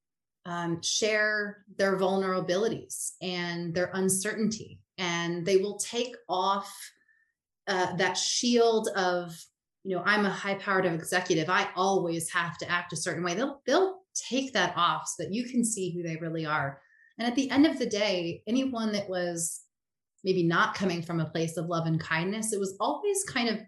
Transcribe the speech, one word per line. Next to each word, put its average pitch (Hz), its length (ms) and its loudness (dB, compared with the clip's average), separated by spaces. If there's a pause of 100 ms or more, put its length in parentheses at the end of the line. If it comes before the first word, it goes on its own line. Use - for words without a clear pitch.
(460)
um, 170 360 -4
share 214 840 0 (120)
their 196 200 4
vulnerabilities 190 1120 0 (100)
and 175 520 -4
their 180 200 0
uncertainty, 190 840 0 (180)
and 170 480 -2
they 190 120 6
will 202 200 2
take 240 380 -4 (140)
off, 196 440 0 (960)
uh, 180 300 0
that 180 180 2
shield 233 800 4
of, 180 400 0 (480)
you 190 140 -2
know, 170 80 -4
"I'm 208 200 4
a 190 40 2
high-powered 196 560 0
executive. 165 640 0
I 190 260 2
always 180 560 0
have 170 280 -2
to 165 120 -4
act 175 220 -2
a 165 40 -6
certain 170 260 -4
way." 175 100 0
They'll, 269 320 -2
they'll 370 340 2 (140)
take 269 400 -4
that 180 240 2
off 160 300 2
so - 160 -6
that 175 100 -4
you 240 120 -2
can 240 200 0
see 185 260 -2
who 170 120 -6
they 165 140 -4
really 160 280 -4
are. 147 340 -2 (380)
And 226 100 -2
at 240 80 0
the 277 140 0
end 277 160 6
of - 140 2
the 247 60 0
day, 185 600 -2
anyone 226 460 0
that 196 160 -4
was 175 520 -4 (600)
maybe 185 200 4
not 175 300 4
coming 180 300 -2
from 170 160 -2
a 156 100 0
place 165 280 -2
of 165 100 -4
love 165 180 0
and 160 140 2
kindness, 196 540 -2
it 196 60 -2
was 190 200 -4
always 370 460 0
kind 240 240 -2
of 208 180 -2